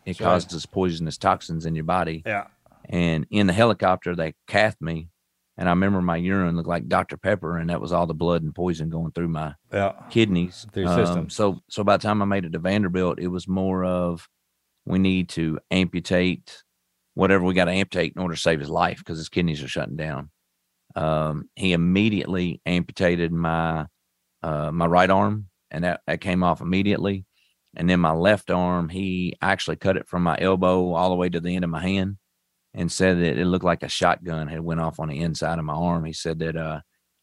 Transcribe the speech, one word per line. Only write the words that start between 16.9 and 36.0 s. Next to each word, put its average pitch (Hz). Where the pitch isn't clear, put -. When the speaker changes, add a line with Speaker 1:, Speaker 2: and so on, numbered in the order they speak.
Speaker 1:
whatever 95
we 92
gotta 90
amputate 92
in 92
order 85
to -
save 82
his 73
life 87
'cause 82
his 78
kidneys 80
are 65
shutting 73
down. 78
Um, 78
he 95
immediately 90
amputated 87
my, 82
uh, 78
my 85
right 90
arm, 104
and 85
that, 90
that 82
came 90
off 87
immediately. 95
And 87
then 90
my 80
left 87
arm, 90
he 92
actually 92
cut 95
it -
from 87
my 82
elbow 92
all 92
the 90
way 90
to 87
the 87
end 92
of 85
my 80
hand 95
and 85
said 92
that 82
it 87
looked 90
like 85
a 71
shotgun 85
had 80
went 82
off 80
on 80
the 71
inside 82
of 80
my 76
arm. 85